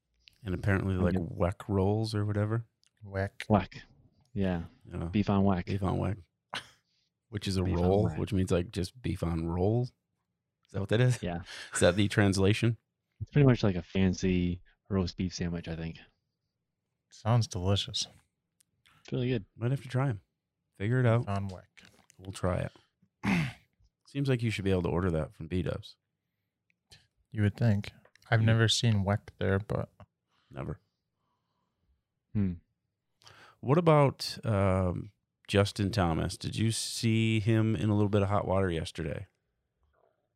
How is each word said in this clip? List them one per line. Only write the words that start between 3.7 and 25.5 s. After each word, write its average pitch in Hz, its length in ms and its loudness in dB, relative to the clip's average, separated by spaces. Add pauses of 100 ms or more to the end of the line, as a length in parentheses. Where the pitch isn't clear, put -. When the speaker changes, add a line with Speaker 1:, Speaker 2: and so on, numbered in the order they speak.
Speaker 2:
Yeah. 90 300 -2 (280)
Speaker 1:
Yeah. 87 160 -6
Speaker 2:
Beef 101 220 -2
on 98 160 2
weck. 92 220 0
Speaker 1:
Beef 98 160 -4
on 92 160 -2
weck. 95 180 -4 (1120)
Which 104 180 -8
is 95 80 -2
a 92 80 0
Speaker 2:
Beef 92 140 -2
on 87 40 0
Speaker 1:
roll, 92 260 4
Speaker 2:
weck. 80 100 -8
Speaker 1:
which 92 140 -4
means, 92 200 0
like, 87 180 0
just - 320 -8
beef 85 220 -4
on 82 200 -2
rolls. 98 440 0 (800)
Is - 40 -20
that 101 80 -6
what 98 100 -6
that 107 100 4
is? 123 200 2
Speaker 2:
Yeah. 87 200 -6 (340)
Speaker 1:
Is - 60 -2
that 90 160 6
the 101 100 2
translation? 101 720 2 (440)
Speaker 2:
It's 107 100 -12
pretty 143 160 6
much 120 180 4
like 98 100 2
a 87 80 -6
fancy 90 800 0 (280)
roast 95 280 -2
beef 92 180 -4
sandwich, 85 320 -6
I 82 80 -8
think. 82 240 -10 (1120)
Speaker 3:
Sounds 113 380 0
delicious. 98 580 -2 (960)
Speaker 2:
It's - 100 -14
really 127 180 -2
good. 117 140 -2 (120)
Speaker 1:
Might 120 160 -4
have 139 100 -4
to - 60 -16
try 131 220 0
'em. 98 100 -6 (580)
Figure 117 220 0
it 123 60 4
out. 117 200 2
Speaker 3:
Beef - 20 -16
on 98 220 -4
weck. 90 140 -14 (540)
Speaker 1:
We'll 95 140 -14
try 90 360 -2
it. - 40 -18 (520)
<clears throat> - 320 0 (500)
Seems 139 220 -4
like 127 140 0
you 117 80 0
should 98 140 -4
be 98 80 2
able 90 100 2
to 85 60 -2
order 87 240 0
that 78 220 -2
from 82 120 -14
B-dubs. - 480 -4 (1400)